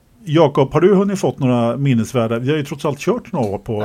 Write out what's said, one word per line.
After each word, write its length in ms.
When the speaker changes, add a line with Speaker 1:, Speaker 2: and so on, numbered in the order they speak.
Speaker 1:
Jakob, 480
har 80
du 140
hunnit 240
fått 200
några 380
minnesvärda? 640
Vi 100
har 80
ju 80
trots 200
allt 140
kört 320
några 160
år 100
på 160
Speaker 2:
Ja, 120